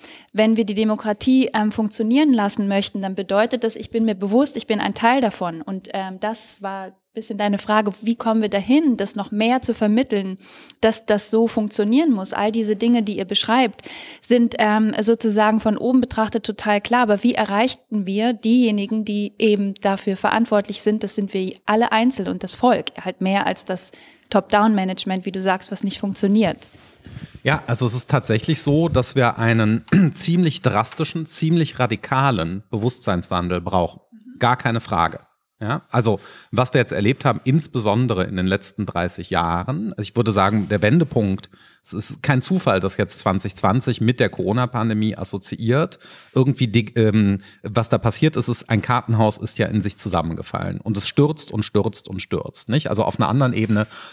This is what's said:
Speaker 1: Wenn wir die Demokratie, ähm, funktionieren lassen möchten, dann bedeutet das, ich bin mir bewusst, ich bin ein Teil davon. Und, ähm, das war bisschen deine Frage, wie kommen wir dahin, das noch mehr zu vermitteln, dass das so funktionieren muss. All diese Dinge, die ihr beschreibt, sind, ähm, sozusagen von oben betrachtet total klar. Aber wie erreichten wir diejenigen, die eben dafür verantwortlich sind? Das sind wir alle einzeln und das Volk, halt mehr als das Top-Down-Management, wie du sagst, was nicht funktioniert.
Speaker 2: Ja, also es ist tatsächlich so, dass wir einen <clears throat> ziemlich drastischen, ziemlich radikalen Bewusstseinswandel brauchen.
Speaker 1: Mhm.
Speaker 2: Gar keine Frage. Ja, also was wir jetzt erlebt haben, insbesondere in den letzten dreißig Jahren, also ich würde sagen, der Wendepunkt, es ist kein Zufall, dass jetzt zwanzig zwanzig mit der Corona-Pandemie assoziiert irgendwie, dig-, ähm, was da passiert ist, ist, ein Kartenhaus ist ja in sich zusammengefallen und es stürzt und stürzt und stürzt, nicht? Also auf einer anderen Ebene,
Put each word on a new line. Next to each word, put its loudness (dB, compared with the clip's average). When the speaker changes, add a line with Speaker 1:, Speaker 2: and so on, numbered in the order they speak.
Speaker 1:
Wenn 2
wir 2
die -6
Demokratie, 0
ähm, 0
funktionieren 0
lassen 0
möchten, -2
dann -6
bedeutet 0
das, -2
ich -12
bin 0
mir 0
bewusst, 0
ich -8
bin -2
ein -2
Teil 2
davon. -4
Und, -10
ähm, -8
das -8
war -10
bisschen -10
deine 0
Frage, 0
wie 0
kommen 0
wir 0
dahin, 2
das -4
noch -6
mehr 0
zu -2
vermitteln, 0
dass 2
das 0
so 4
funktionieren 2
muss. -2
All 0
diese 0
Dinge, 2
die -4
ihr -2
beschreibt, 0
sind, 2
ähm, 2
sozusagen 2
von 0
oben 2
betrachtet -2
total -2
klar. 2
Aber 2
wie 2
erreichten -2
wir 0
diejenigen, 2
die -4
eben 2
dafür -2
verantwortlich 0
sind? 0
Das -6
sind -4
wir -4
alle 2
einzeln 0
und -6
das -6
Volk, 2
halt -6
mehr 0
als -4
das -6
Top-Down-Management, 2
wie -6
du -6
sagst, -2
was -8
nicht -4
funktioniert. 0
Speaker 2:
Ja, 2
also 0
es 0
ist -4
tatsächlich 0
so, 2
dass 0
wir 2
einen 2
<clears throat> 4
ziemlich 0
drastischen, -2
ziemlich 0
radikalen 0
Bewusstseinswandel -2
brauchen. 0
Speaker 1:
Mhm. -20
Speaker 2:
Gar 4
keine -2
Frage. -2
Ja, -6
also 0
was 0
wir 4
jetzt -2
erlebt 0
haben, 2
insbesondere 0
in -6
den 0
letzten -2
dreißig -6
Jahren, -2
also -8
ich -8
würde 2
sagen, 2
der 0
Wendepunkt, 2
es -12
ist -8
kein 0
Zufall, 2
dass -2
jetzt -2
zwanzig -2
zwanzig 0
mit 2
der 2
Corona-Pandemie -2
assoziiert -2
irgendwie, 2
dig-, 0
ähm, 4
was -2
da 2
passiert 0
ist, -2
ist, -4
ein 2
Kartenhaus 0
ist -6
ja 0
in 0
sich -4
zusammengefallen -4
und -4
es -2
stürzt 0
und -2
stürzt -2
und -8
stürzt, -6
nicht? -2
Also 0
auf -4
einer 2
anderen 2
Ebene, 0